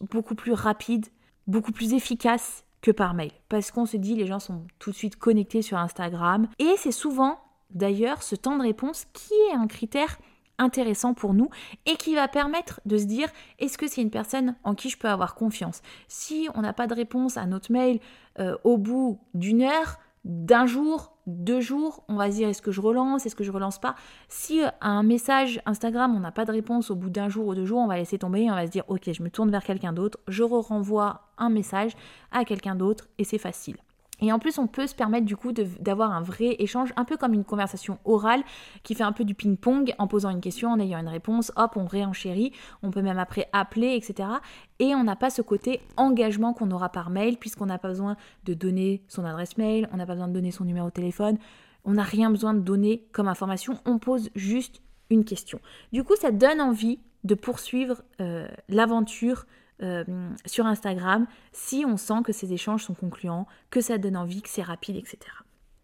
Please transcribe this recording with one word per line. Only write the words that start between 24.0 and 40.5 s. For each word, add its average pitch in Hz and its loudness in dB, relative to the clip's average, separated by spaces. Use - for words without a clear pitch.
Si, - -2
euh, 285 2
à - -2
un 208 2
message 240 4
Instagram, 233 0
on 202 0
n'a 175 -6
pas 220 -2
de 220 -4
réponse 220 0
au 196 -2
bout 185 -4
d'un 202 -2
jour 214 -2
ou 196 0
deux 185 -2
jours, 220 2
on 240 4
va 190 0
laisser 175 -2
tomber 190 0
et 233 4
on 208 2
va 175 0
se 170 -6
dire, 190 -2
ok, 185 -2
je 170 -6
me 170 -4
tourne 220 2
vers 202 0
quelqu'un 190 -4
d'autre, 190 -4
je 196 0
re-renvoie 214 0
un 233 2
message 208 0
à 247 0
quelqu'un 196 -4
d'autre 196 0
et 214 0
c'est 214 -4
facile. - -10
Et 214 4
en 226 2
plus, 302 -2
on 262 2
peut 269 -2
se - -10
permettre 226 2
du 208 -2
coup 247 -6
de, 226 0
d'avoir 202 0
un 170 -2
vrai 190 0
échange, 247 -2
un 247 2
peu 311 -4
comme 247 2
une 208 2
conversation 196 -4
orale 220 4
qui 220 -6
fait 226 0
un 208 2
peu 226 -2
du 202 -2
ping-pong 240 2
en 202 0
posant 202 0
une 180 -4
question, 208 -2